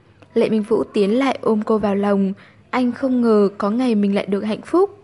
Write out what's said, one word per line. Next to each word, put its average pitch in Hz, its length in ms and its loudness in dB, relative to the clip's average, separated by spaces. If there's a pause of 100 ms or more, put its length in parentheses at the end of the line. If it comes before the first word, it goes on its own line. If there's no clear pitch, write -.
(340)
Lệ 226 160 2
Minh 220 140 0
Vũ 214 200 0
tiến 208 360 0
lại 269 220 -2
ôm 214 240 0
cô 220 120 0
vào 202 180 0
lòng, 196 380 0 (360)
anh 247 220 0
không 254 300 -2
ngờ 208 360 4
có 202 120 -2
ngày 240 260 0
mình 202 200 2
lại 202 100 -2
được 196 160 -4
hạnh 214 200 -6
phúc. 381 420 0